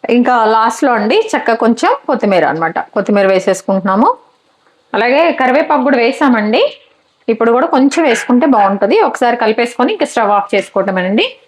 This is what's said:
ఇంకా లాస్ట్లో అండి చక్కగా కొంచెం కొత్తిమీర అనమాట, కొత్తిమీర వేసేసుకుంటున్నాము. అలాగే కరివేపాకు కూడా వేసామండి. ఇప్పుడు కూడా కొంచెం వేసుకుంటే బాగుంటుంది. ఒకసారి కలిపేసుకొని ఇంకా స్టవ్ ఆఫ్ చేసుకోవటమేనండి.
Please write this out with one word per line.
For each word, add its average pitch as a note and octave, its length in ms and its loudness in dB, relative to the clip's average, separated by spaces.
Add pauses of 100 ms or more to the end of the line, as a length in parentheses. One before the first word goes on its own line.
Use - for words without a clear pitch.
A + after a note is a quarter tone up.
(120)
ఇంకా A#3+ 320 2
లాస్ట్లో A3+ 480 0
అండి A#3 440 0
చక్కగా A3+ 200 -2
కొంచెం A#3 380 0 (120)
కొత్తిమీర G3 380 0
అనమాట, D#3+ 340 -2
కొత్తిమీర G3+ 480 -2
వేసేసుకుంటున్నాము. F#3+ 920 0 (760)
అలాగే C4+ 380 2
కరివేపాకు C4+ 500 0
కూడా C#4+ 140 0
వేసామండి. A#3+ 800 0 (520)
ఇప్పుడు A3+ 240 0
కూడా C4 140 2
కొంచెం C#4 380 2
వేసుకుంటే B3 420 2
బాగుంటుంది. G#3 540 2
ఒకసారి A#3+ 360 0
కలిపేసుకొని A#3+ 560 -2
ఇంకా F4 140 -2
స్టవ్ G#3+ 240 -2
ఆఫ్ G3+ 240 0
చేసుకోవటమేనండి. G3 840 -2 (120)